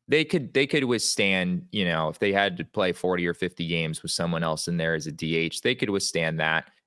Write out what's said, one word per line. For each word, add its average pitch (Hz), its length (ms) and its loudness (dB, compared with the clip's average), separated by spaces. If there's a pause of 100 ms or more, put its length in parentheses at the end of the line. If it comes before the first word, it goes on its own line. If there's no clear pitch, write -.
they 156 180 4
could, 151 280 -2
they 139 140 4
could 147 160 2
withstand, 98 880 2
you 104 140 0
know, 80 240 2
if 78 100 -6
they 101 140 2
had 98 240 2
to 85 80 -6
play 92 260 0
forty 90 340 0
or 85 100 0
fifty 87 320 -4
games 82 340 -2
with 85 100 -6
someone 85 320 -2
else 80 240 -2
in 85 80 -2
there 82 200 0
as 80 120 -4
a 78 40 -6
D 80 260 -2
H, 82 240 -2
they 127 140 0
could 107 160 -2
withstand 82 500 0
that. 80 280 0 (180)